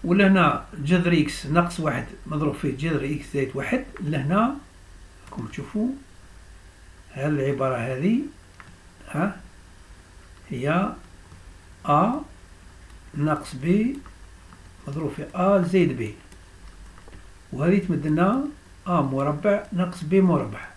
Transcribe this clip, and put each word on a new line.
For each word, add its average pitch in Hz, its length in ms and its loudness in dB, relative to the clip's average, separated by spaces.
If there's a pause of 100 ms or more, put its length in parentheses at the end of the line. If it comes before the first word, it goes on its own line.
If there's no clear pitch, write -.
ولهنا 185 560 6 (100)
جذر 170 460 4
إكس - 260 -2
ناقص 170 340 2
واحد 143 260 -2 (200)
مضروب 151 280 0
في 135 180 -2
جذر 143 320 -2
إكس 135 300 -6
زائد 135 200 0
واحد. 240 300 -2 (160)
لهنا 175 560 0 (720)
راكم - 160 -10
تشوفوا 214 420 -4 (1200)
هذه 135 160 -4
العبارة 135 480 0
هذه، 135 440 0 (920)
ها، 190 300 -4 (1120)
هي 151 420 0 (920)
أ 196 340 4 (920)
ناقص 147 400 -4
ب 202 420 0 (920)
مضروب 147 280 -4
في 147 180 -10
أ 190 280 4
زائد 165 400 2
ب، 107 100 -6 (1400)
وهذه 170 260 2
تمد 151 280 -2
لنا 185 380 2 (420)
أ 175 140 2
مربع 147 720 0
ناقص 175 320 -4
ب 156 100 0
مربع. 135 640 2